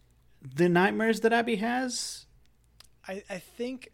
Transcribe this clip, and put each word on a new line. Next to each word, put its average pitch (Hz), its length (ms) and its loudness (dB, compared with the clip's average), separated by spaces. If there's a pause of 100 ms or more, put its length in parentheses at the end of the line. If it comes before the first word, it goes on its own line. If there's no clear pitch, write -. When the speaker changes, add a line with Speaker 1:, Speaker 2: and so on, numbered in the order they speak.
(420)
Speaker 1:
the 139 260 2
nightmares 208 520 2
that 226 120 4
Abby 233 240 2
has? 240 680 -4 (840)
Speaker 2:
I, 196 220 -10
I 185 80 -8
think, 247 560 -10